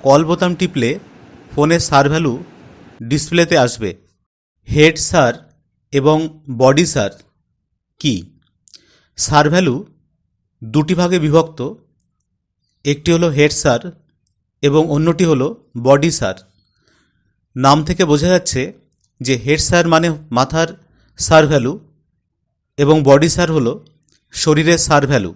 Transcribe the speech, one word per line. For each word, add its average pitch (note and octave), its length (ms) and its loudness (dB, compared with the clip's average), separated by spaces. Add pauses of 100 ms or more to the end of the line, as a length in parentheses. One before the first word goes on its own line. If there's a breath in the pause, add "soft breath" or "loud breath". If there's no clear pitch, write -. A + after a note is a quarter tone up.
কল C#3 220 4
বোতাম F3 300 -2
টিপলে C3+ 360 -4 (600)
ফোনের D#3+ 380 0
সার C#3 200 2
ভ্যালু D3+ 240 -2 (680)
ডিসপ্লেতে E3 580 -2
আসবে। A2 320 -2 (800)
হেড D#3 280 2 (120)
সার C3 260 0 (580)
এবং C#3+ 260 0 (420)
বডি C#3+ 260 4
সার G#2+ 260 -4 (880)
কি? C3+ 140 -2 (1040 soft breath)
সার D3+ 320 2
ভ্যালু E3+ 240 0 (880)
দুটি D3+ 320 -2
ভাগে F3 300 -2
বিভক্ত, D#3 360 0 (1200)
একটি D3 280 -4
হলো E3 240 0
হেড D3 160 2 (100)
সার A#2+ 180 0 (840)
এবং C#3+ 200 2 (120)
অন্যটি D#3+ 300 0
হলো C#3+ 220 0 (380)
বডি C#3+ 340 4
সার। F#2+ 180 -6 (1200)
নাম C#3 280 4
থেকে F3+ 200 -4
বোঝা D3 300 0
যাচ্ছে F3 280 -2 (580)
যে B2+ 140 -2 (100)
হেড D3+ 160 0
সার F3 280 0
মানে D#3+ 200 2 (240)
মাথার D3 360 0 (500)
সার D#3+ 280 4
ভ্যালু C#3 260 0 (1040)
এবং D3 180 4 (120)
বডি D3 220 4
সার E3+ 260 -2
হলো B2 160 -2 (600)
শরীরের D#3+ 520 0
সার D3 200 2
ভ্যালু। A2+ 300 -2